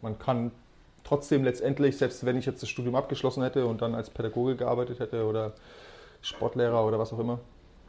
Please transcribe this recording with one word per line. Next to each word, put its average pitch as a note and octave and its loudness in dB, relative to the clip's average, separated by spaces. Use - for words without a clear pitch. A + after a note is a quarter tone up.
man G#2+ -6
kann A#2+ 0
trotzdem C#3+ 2
letztendlich, C#3 2
selbst B2 0
wenn B2+ 2
ich B2 -2
jetzt - -4
das A#2 -8
Studium B2 -2
abgeschlossen C3 0
hätte B2+ 2
und A2+ 0
dann A#2 0
als A2+ -6
Pädagoge A#2+ 0
gearbeitet B2 -2
hätte A2+ -2
oder A2 0
Sportlehrer A#2 2
oder A2 2
was A2+ -2
auch A2+ -6
immer, A#2+ -2